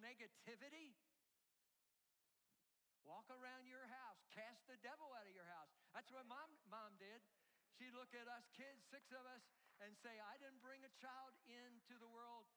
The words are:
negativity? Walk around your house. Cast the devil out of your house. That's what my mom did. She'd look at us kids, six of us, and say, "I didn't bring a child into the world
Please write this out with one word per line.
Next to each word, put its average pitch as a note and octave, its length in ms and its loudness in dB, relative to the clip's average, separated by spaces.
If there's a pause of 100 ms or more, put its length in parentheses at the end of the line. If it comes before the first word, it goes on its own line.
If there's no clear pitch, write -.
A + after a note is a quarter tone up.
negativity? A#3+ 960 0 (2000)
Walk G#3 240 2
around B3+ 400 0
your C4 160 0
house. A#3 320 0 (160)
Cast A3 320 2
the B3+ 160 -2
devil D4 320 2
out G#3+ 80 2
of G3 80 -2
your F3+ 160 -2
house. D#3+ 240 0 (240)
That's A#3+ 160 2
what B3+ 160 2
my C4 160 4 (240)
mom G3+ 320 2
did. G#3 240 -2 (560)
She'd B3 160 0
look B3+ 160 2
at A#3+ 160 4
us A#3 240 4
kids, C4+ 400 -2
six C4+ 240 -2
of C4 160 2
us, B3 160 -4 (320)
and G#3 240 0
say, A3+ 160 2
"I G#3 240 2
didn't C4+ 160 -2
bring C4 240 -2
a C4 160 -6
child C4 320 2 (160)
into A#3+ 480 -4
the A#3 160 -4
world A#3 460 0